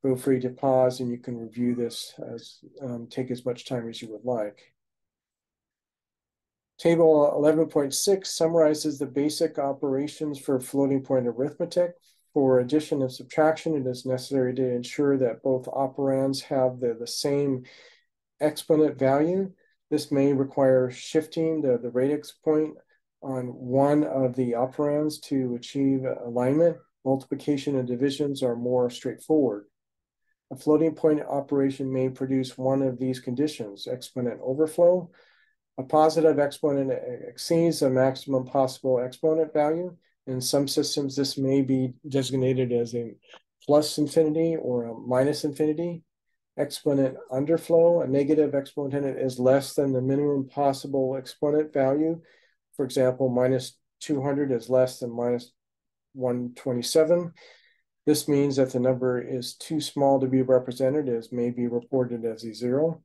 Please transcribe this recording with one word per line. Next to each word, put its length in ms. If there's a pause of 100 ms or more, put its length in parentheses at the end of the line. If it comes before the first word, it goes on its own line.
Feel 140
free 240
to 80
pause 520
and 100
you 80
can 180
review 380
this 400 (180)
as, 280 (200)
um, 300
take 200
as 140
much 220
time 200
as 140
you 100
would 140
like. 340 (2250)
Table 580
eleven 300
point 260
six 420
summarizes 640
the 60
basic 540
operations 800
for 200
floating 440
point 240
arithmetic. 640 (420)
For 280
addition 420
and 100
subtraction, 600
it 120
is 200
necessary 480
to 200
ensure 440
that 240
both 240
operands 760
have 360
the, 180
the 80
same 580 (760)
exponent 580
value. 540 (380)
This 200
may 220
require 580
shifting 680
the, 160
the 140
radix 420 (100)
point 300 (480)
on 280
one 560
of 300
the 180
operands 720
to 320
achieve 480 (200)
alignment. 540 (260)
Multiplication 720
and 100
divisions 560
are 140
more 320
straightforward. 800 (840)
A 40
floating 400
point 320
operation 640
may 160
produce 500
one 240
of 160
these 220
conditions, 640
exponent 560
overflow. 680 (680)
A 60
positive 560
exponent 500 (380)
exceeds 520
the 100
maximum 540
possible 540
exponent 540
value. 440 (300)
In 140
some 260
systems, 480
this 240
may 240
be 300 (160)
designated 640
as 240
a 160 (520)
plus 320
infinity 640
or 260
a 80
minus 500
infinity. 580 (560)
Exponent 580 (140)
underflow, 720
a 40
negative 480
exponent 640
is 180
less 360
than 180
the 100
minimum 460
possible 680
exponent 560
value. 480 (560)
For 80
example, 440
minus 500 (220)
two 200
hundred 300
is 180
less 300
than 160
minus 380 (600)
one 440
twenty-seven. 800 (720)
This 220
means 280
that 160
the 80
number 400
is 340
too 260
small 400
to 60
be 160
represented 680
as 240
may 180
be 160
reported 580
as 200
a 100
zero. 500